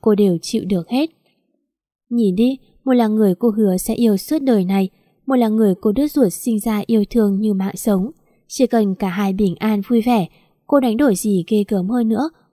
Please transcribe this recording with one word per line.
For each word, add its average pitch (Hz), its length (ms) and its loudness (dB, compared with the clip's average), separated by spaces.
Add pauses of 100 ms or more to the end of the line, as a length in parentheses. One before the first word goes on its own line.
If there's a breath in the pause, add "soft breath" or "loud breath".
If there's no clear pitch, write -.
cô 214 140 2
đều 190 280 2
chịu - 220 -4
được 180 240 -4
hết. 285 220 -2 (1000)
Nhìn 226 240 0
đi, 247 240 0 (260 soft breath)
một 262 80 0
là 240 140 4
người 214 280 2
cô 233 160 0
hứa 202 260 2
sẽ 214 180 -4
yêu 226 220 2
suốt 294 260 -4
đời 226 220 2
này, 190 240 0 (380)
một 262 100 0
là 233 120 2
người 214 320 2
cô 214 120 0
đứt 285 200 -2
ruột 240 200 2
sinh 220 280 -4
ra 208 260 -4
yêu 220 240 2
thương 208 300 0
như 214 140 0
mạng 190 220 -4
sống. 202 340 -2 (360)
Chỉ 262 200 -2
cần 214 280 0
cả 190 140 -6
hai 196 240 -2
bình 190 260 0
an 214 300 -2
vui 233 140 2
vẻ, 220 260 0 (380 soft breath)
cô 285 140 4
đánh 233 160 0
đổi 254 180 4
gì 190 340 -2
ghê 208 200 2
gớm 185 200 -2
hơn 233 200 -2
nữa, 233 220 -2 (220 soft breath)